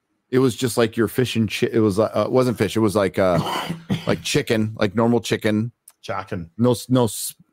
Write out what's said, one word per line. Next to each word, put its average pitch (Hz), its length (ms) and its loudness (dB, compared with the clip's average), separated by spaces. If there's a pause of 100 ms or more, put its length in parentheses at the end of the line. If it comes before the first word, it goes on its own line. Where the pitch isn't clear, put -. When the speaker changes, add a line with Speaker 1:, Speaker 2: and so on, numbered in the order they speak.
(300)
Speaker 1:
It 127 100 4
was 131 160 2
just 127 200 -2
like 117 200 2
your 113 100 4
fish 120 300 -2
and 110 120 2
chi-, - 240 -2
it 117 60 2
was, 107 220 2
uh, 107 260 0
it 110 60 -4
wasn't 127 260 2
fish. 101 180 0
It 110 40 2
was 107 160 2
like, 98 200 0
uh, 92 220 4 (460)
<coughs> - 240 -4
like - 160 -2
chicken, 110 560 -2
like 107 160 -2
normal 117 240 2
chicken. 110 500 -2 (300)
Speaker 2:
Chicken. 95 580 -10
Speaker 1:
No 123 140 4
s-, - 180 -4
no 127 140 4
s-, - 280 -6 (200)